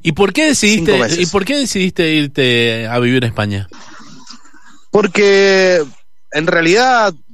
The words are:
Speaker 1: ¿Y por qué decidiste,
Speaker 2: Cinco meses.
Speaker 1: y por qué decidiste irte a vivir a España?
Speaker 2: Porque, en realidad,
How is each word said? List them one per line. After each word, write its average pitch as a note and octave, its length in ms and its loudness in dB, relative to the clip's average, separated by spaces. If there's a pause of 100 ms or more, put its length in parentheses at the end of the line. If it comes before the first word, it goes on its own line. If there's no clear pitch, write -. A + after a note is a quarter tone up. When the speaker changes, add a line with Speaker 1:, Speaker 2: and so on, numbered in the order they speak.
Speaker 1:
¿Y E3 100 -2
por G3 180 2
qué D4+ 140 0
decidiste, G#3 480 2
Speaker 2:
Cinco A#2+ 100 2
meses. D#3 160 -2
Speaker 1:
y F3+ 60 0
por F#3+ 180 -2
qué C4+ 140 -4
decidiste F#3 520 -2
irte B2 760 0
a A#2+ 120 -4
vivir B2 260 2
a - 20 0
España? G#2 400 -4 (1200)
Speaker 2:
Porque, G3 920 2 (480)
en D#3+ 160 -4
realidad, G3+ 680 2 (200)